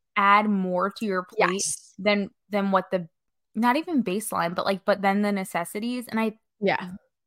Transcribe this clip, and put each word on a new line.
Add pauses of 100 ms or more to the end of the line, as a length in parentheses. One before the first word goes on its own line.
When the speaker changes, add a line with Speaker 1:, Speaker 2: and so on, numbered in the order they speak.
(180)
Speaker 1:
add
more
to
your
plate
Speaker 2:
Yes.
Speaker 1:
than, (180)
than
what
the, (480)
not
even
baseline,
but,
like,
but
then
the
necessities.
And
I (220)
Speaker 2:
Yeah. (380)